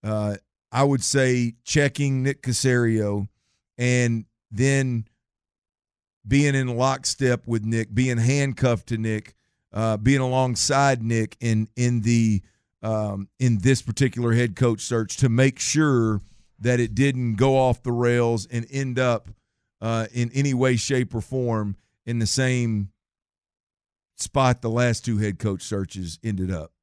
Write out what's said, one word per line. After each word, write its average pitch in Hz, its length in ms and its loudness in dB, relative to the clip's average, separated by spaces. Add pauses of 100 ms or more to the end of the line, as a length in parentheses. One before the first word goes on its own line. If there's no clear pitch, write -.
Uh, 104 320 -2 (360)
I 127 120 2
would 139 200 2
say 123 600 0
checking 139 600 0
Nick 135 180 -4
Caserio 113 840 0 (500)
and 123 480 0 (260)
then 127 540 0 (1200)
being 139 260 4
in 127 240 -2
lockstep 131 720 -2
with 113 160 -2
Nick, 113 300 -4
being 123 240 0
handcuffed 131 680 0
to 117 100 -4
Nick, 110 380 -6 (380)
uh, 110 240 -2
being 131 220 4
alongside 131 840 0
Nick 113 380 -2
in, 110 360 0
in 120 260 0
the, 113 400 4 (420)
um, 107 460 -4 (100)
in 120 200 2
this 127 220 2
particular 120 520 -2
head 117 220 0
coach 117 260 0
search 113 360 -4
to 131 120 2
make 131 300 2
sure 120 640 2 (380)
that 120 200 2
it 113 140 -2
didn't 127 420 0
go 131 220 4
off 127 260 2
the 123 80 -4
rails 120 540 2
and 117 240 -6
end 131 300 -4
up, 120 300 0 (520)
uh, 113 320 -4
in 120 200 -2
any 139 200 0
way, 127 220 2
shape, 123 400 -2
or 110 60 -4
form 113 560 -4 (280)
in 117 140 -4
the 110 80 0
same 120 640 0 (1300)
spot 127 440 2
the 117 80 -2
last 120 360 0
two 113 120 -2
head 104 220 -2
coach 98 220 -2
searches 95 600 -8
ended 95 300 -4
up. 82 320 -8